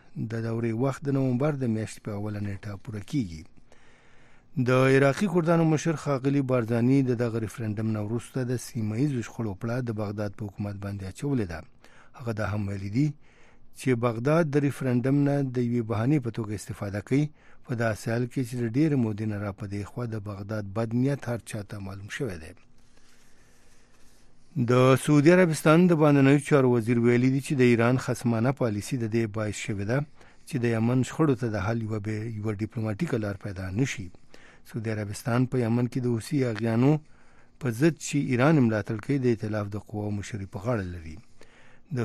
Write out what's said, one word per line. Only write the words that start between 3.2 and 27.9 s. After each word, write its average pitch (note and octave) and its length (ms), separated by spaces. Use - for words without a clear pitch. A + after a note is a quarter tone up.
د B2+ 140
عراقي C3+ 580
کردانو E3 360
مشر D#3 320
ښاغلي C#3 460
بارزاني B2 600
د B2+ 140
دغه A#2 240
ریفرنډم A2 480
نه G#2+ 160
وروسته A#2 400
د B2 160
سیمه G#2+ 380
ییزو C3+ 260
شخړو A2 320
پړه A#2 260
د A#2+ 100
بغداد G#2 440
په - 100
حکومت G2+ 300
باندې G2+ 320
اچولې B2+ 400
ده. E2 120
هغه A#2 200
دا G#2+ 140
هم G2+ 200
ویلي G2+ 220
دي C3 180
چې - 180
بغداد B2 560
د C#3 40
ریفرنډم C3 520
نه C#3+ 140
د B2+ 160
یوې A#2+ 300
بهانې A#2 320
په A#2 120
توګه G#2+ 220
استفاده G2+ 480
کوي، C#3+ 220
په - 120
داسې A2+ 360
حال A#2+ 160
کې C3+ 160
چې A#2 120
د A#2+ 80
ډېرې D3 200
مودې A2 360
نه G#2 80
را G#2 120
په G#2 160
دې G2+ 160
خوا B2 220
د A2 140
بغداد G2+ 440
بد A2+ 180
نیت C3 360
هر A#2 100
چا - 240
ته G#2+ 160
معلوم G2 320
شوی G#2 260
دی. D#2+ 140
د B2 160
سعودي D3 360
عربستان E3 560
د F3 80
باندنیو C#3+ 520
چارو C3 240
وزیر A#2+ 280
ویلي A#2+ 320
دي C3+ 100
چې D#3 140
د B2+ 60
ایران A#2+ 360